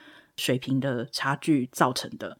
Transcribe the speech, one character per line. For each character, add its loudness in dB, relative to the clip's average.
水 0
平 0
的 -2
差 -2
距 2
造 2
成 -6
的。 -8